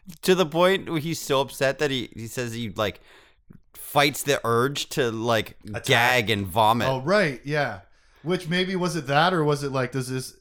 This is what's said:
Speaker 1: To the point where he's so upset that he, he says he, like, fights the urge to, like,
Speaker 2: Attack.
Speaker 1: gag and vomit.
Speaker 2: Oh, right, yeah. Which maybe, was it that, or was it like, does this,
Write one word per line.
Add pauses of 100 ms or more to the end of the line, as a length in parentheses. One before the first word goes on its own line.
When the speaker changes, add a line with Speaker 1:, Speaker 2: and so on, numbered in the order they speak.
(220)
Speaker 1:
To
the
point
where
he's
so
upset
that
he,
he
says
he,
like, (720)
fights
the
urge
to,
like, (120)
Speaker 2:
Attack.
Speaker 1:
gag
and
vomit.
Speaker 2:
Oh,
right,
yeah. (420)
Which
maybe,
was
it
that,
or
was
it
like,
does
this,